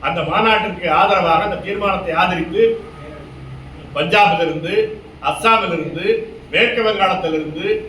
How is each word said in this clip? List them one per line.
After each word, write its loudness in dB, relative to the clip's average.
அந்த -2
மாநாட்டிற்கு 2
ஆதரவாக 4
அந்த -4
தீர்மானத்தை -2
ஆதரித்து 2
பஞ்சாபிலிருந்து, 2
அஸ்ஸாமிலிருந்து, 0
மேற்கு 2
வங்காளத்திலிருந்து -2